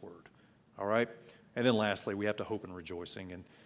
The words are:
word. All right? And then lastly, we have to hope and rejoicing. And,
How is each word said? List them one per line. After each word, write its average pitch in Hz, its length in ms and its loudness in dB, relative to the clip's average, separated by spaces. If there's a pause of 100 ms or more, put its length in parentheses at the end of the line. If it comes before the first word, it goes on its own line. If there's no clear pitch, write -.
word. 87 280 -16 (500)
All 98 80 -2
right? 117 220 4 (480)
And 123 100 2
then 120 80 8
lastly, 104 400 2
we 101 120 0
have 104 100 2
to 98 80 -4
hope 107 200 -4
and 92 100 -12
rejoicing. 90 580 -8
And, 92 120 -12 (220)